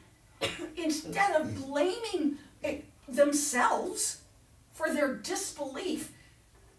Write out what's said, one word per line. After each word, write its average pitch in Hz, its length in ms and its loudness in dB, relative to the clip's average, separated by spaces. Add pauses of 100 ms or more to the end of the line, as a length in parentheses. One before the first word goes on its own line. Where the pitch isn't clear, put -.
(400)
<coughs> - 360 -4
Instead 330 640 0
of - 160 -2
blaming, 320 840 -2 (240)
eh, 294 200 -4 (260)
themselves - 1080 2 (540)
for - 220 0
their 277 200 2
disbelief, - 1000 -4 (680)